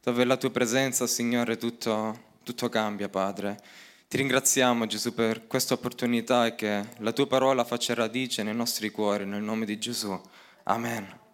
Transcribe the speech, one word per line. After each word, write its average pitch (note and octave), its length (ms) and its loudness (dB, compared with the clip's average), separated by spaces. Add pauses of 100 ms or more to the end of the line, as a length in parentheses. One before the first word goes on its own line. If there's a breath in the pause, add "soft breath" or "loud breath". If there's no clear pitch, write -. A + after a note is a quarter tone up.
dove A#2+ 200 2
è B2 40 6
la B2+ 120 4
tua B2+ 140 -2
presenza, B2 560 0
Signore, A#2+ 500 0
tutto, A2+ 640 -2 (240)
tutto B2 240 -4
cambia, G#2 420 -2
Padre. G2 500 -2 (480 loud breath)
Ti - 100 -4
ringraziamo, B2+ 720 2
Gesù, G#2+ 260 -4
per A2+ 340 0
questa - 260 0
opportunità A#2+ 720 2
e A2+ 100 0
che G#2 280 0 (140)
la A2 140 -2
tua C#3 160 2
parola C3 360 4
faccia A#2+ 300 -2
radice A#2 500 -2
nei G#2+ 120 -2
nostri A#2 340 -2
cuori, G2+ 360 0
nel G#2 160 -4
nome A2 240 -2
di G#2 140 -4
Gesù. A2 400 -4 (440 loud breath)
Amen. A2+ 560 -4 (140)